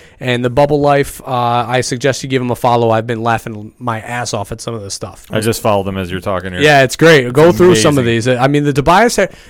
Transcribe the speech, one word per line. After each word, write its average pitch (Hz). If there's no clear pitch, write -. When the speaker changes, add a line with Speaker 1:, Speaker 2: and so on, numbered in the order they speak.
Speaker 1:
and 123
the 123
bubble 143
life, 143
uh, 120
I 127
suggest 131
you 135
give 131
'em 123
a 110
follow. 120
I've 113
been 113
laughing 110
my 117
ass 120
off 104
at -
some 117
of 110
this 98
stuff. -
Speaker 2:
I 110
just 110
followed 101
them 95
as 90
you're 92
talking 92
here. 90
Speaker 1:
Yeah, 143
it's 127
great. 151
Go 160
Speaker 2:
It's 107
Speaker 1:
through 175
some 147
of 127
Speaker 2:
amazing. 117
Speaker 1:
these. 120
I 135
mean, 147
the 143
Tobias 175
Har-, 196